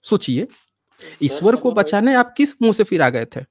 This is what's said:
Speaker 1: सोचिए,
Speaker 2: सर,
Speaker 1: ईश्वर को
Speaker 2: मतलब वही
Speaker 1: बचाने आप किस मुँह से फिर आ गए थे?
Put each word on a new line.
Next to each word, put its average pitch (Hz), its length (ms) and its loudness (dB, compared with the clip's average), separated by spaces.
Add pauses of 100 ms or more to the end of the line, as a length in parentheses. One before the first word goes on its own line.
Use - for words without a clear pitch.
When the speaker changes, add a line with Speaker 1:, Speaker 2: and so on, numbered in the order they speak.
Speaker 1:
सोचिए, 190 440 -2 (540)
Speaker 2:
सर, - 220 -20
Speaker 1:
ईश्वर 185 320 0
को 247 160 -2
Speaker 2:
मतलब 214 60 -2
वही - 60 -
Speaker 1:
बचाने 226 300 0
आप 247 240 0
किस 285 240 -2
मुँह 226 120 2
से 214 100 0
फिर 175 180 0
आ 127 80 4
गए 117 160 -4
थे? - 260 -14